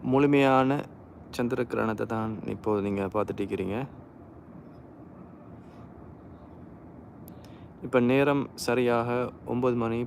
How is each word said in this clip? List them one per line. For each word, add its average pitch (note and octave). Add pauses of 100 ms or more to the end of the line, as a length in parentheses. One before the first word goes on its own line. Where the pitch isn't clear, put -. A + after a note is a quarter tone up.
முழுமையான C3+ (680)
சந்திர B2
கிரகணத்தை A2
தான் A2+ (220)
இப்போது G#2
நீங்க G2 (140)
பார்த்துட்டு G2+
இருக்கிறீங்க. G2 (4000)
இப்ப B2+
நேரம் C3+
சரியாக A#2+ (360)
ஒன்பது B2
மணி A#2